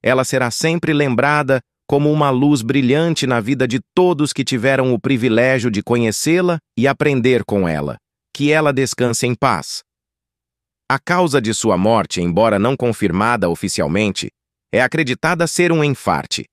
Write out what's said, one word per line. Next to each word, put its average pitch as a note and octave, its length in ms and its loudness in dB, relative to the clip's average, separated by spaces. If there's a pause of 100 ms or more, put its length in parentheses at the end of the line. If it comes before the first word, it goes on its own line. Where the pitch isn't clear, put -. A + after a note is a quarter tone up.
Ela C3 220 0
será B2+ 260 -2
sempre D#3+ 420 -2
lembrada C#3+ 680 0 (260)
como D3 240 2
uma D3+ 200 2
luz C3 320 2
brilhante C#3 640 0
na B2 140 0
vida B2+ 260 -2
de A#2+ 140 -2 (140)
todos E3+ 380 2
que - 120 -4
tiveram C3 480 0
o A2+ 60 0
privilégio B2 720 2
de G#2 120 -2
conhecê-la D#3 760 0 (180)
e A#2 100 0
aprender C3 580 2
com F#2+ 240 0
ela. C#2+ 280 -4 (380)
Que C#3+ 180 0
ela D3+ 200 2
descanse B2 540 -2
em B2 80 0
paz. A2 480 -2 (1080)
A C3+ 80 0
causa E3+ 420 2
de A2 140 -2
sua G#2 220 2
morte, G2+ 440 0
embora G2 380 2
não B2 180 0
confirmada G#2 720 0
oficialmente, F2+ 800 -2 (440)
é A2+ 100 2
acreditada D#3+ 640 -2
ser F3 260 0
um D#3+ 100 2
enfarte. G2+ 720 -2